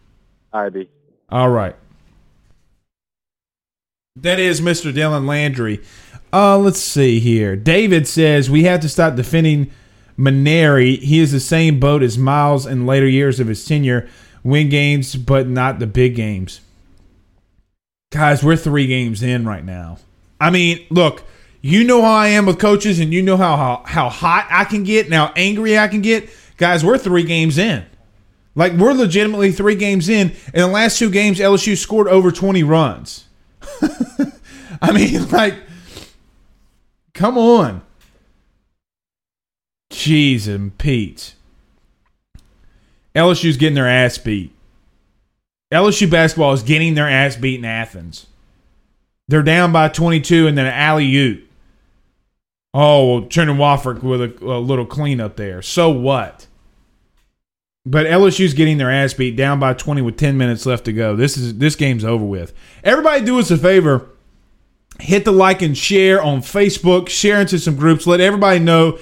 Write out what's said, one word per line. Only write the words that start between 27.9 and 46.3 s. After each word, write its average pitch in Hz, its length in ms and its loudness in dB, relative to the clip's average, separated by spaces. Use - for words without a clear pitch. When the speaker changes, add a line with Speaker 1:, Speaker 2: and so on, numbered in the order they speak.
Speaker 2:
Like, 175 160 2
we're 202 200 4
legitimately 208 580 0
three 202 240 0
games 190 320 -2
in. 202 220 0
In 165 80 2
the 180 60 2
last 208 300 0
two 226 120 0
games, 202 320 0
L 196 120 2
S 196 140 0
U 208 80 -2
scored 208 320 -2
over 185 240 4
twenty 185 320 0
runs. 147 640 -2
<laughs> - 1000 -8
I - 120 0
mean, 269 360 0
like, 220 260 0
come 233 240 -2
on. 220 440 2
Jeez 139 560 0
and 101 300 -8
Pete. 120 560 -6
L 170 180 2
S 170 120 -2
U's 160 140 0
getting 151 180 0
their 131 140 0
ass 127 280 0
beat. 101 360 -8
L 175 160 2
S 208 120 0
U 202 80 2
basketball 160 460 2